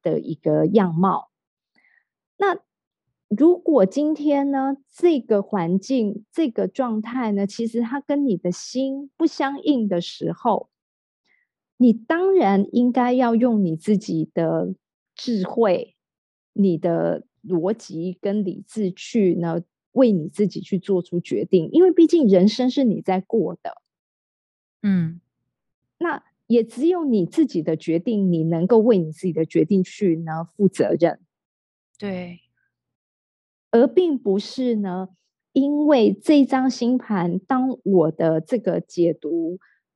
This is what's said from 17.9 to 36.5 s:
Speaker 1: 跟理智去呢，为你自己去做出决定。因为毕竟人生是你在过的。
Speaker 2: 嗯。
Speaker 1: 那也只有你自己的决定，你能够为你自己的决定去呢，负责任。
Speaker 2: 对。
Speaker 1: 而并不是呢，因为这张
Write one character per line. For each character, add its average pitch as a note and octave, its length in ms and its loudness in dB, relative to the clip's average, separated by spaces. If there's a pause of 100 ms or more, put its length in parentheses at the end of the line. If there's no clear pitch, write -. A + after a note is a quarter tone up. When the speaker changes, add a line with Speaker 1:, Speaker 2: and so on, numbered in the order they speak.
Speaker 1:
跟 G3+ 240 -4
理 - 240 -8
智 G3+ 240 -6
去 G3 420 0
呢， E3+ 280 -4 (300)
为 A#3 200 4
你 E3 160 -2
自 G#3 180 -2
己 - 140 -6
去 - 180 -6
做 F3+ 240 -2
出 F3 160 -6
决 - 260 -4
定。 E3+ 280 0
因 E4+ 100 4
为 F#4 80 6
毕 E4 160 6
竟 D4+ 220 4
人 F#3 180 6
生 B3+ 240 2
是 C#4 140 0
你 F3 160 0
在 F#3 200 -2
过 F3 420 -4
的。 - 200 -14 (1000)
Speaker 2:
嗯。 F3 380 -2 (800)
Speaker 1:
那 E4 240 -4 (240)
也 A#3 160 4
只 A#3+ 240 -4
有 F4 180 0
你 A3 200 0
自 D4+ 220 0
己 E3+ 160 -4
的 D#3+ 140 -2
决 D#3+ 220 -2
定， G3 320 0
你 D#3+ 140 0
能 E3 220 0
够 A3+ 120 6
为 A3 200 4
你 D#3+ 120 -2
自 - 120 -16
己 F3+ 100 -2
的 D#3+ 140 -2
决 D#3+ 180 2
定 F#3 180 2
去 F3+ 340 -2
呢， E3 380 -8
负 G3 140 2
责 - 320 0
任。 E3 200 2 (800)
Speaker 2:
对。 F3+ 420 -10 (1300)
Speaker 1:
而 A#3 160 6
并 E4 320 2
不 G3 200 0
是 A#3+ 380 -4
呢， F#3+ 320 -6 (440)
因 D4 340 0
为 A#3 260 4
这 C#4+ 320 4
张 C4 240 0